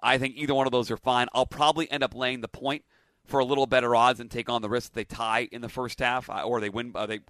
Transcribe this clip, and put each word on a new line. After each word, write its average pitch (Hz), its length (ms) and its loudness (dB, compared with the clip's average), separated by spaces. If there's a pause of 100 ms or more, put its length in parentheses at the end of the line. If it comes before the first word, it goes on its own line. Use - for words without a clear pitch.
I 127 160 4
think 131 180 -4
either 139 180 0
one 135 120 4
of 123 60 -2
those 120 180 2
are 113 60 -4
fine. 123 380 0
I'll 127 120 2
probably 151 440 0
end 143 120 -4
up - 120 -2
laying 127 260 -4
the 113 80 -8
point 139 360 -6 (400)
for 139 160 2
a 131 40 4
little 135 220 2
better 120 280 4
odds 117 260 6
and 117 100 -14
take 117 180 -8
on 120 140 0
the 107 60 -4
risk 120 240 -2
that - 20 -14
they 113 100 -4
tie 113 480 -2
in 120 80 -10
the 117 80 -10
first 123 320 -8
half, 123 300 -2
uh, 87 120 -6
or 117 180 0
they 104 100 -2
win. 117 240 -6
Uh, 104 120 -4
they, 107 240 -6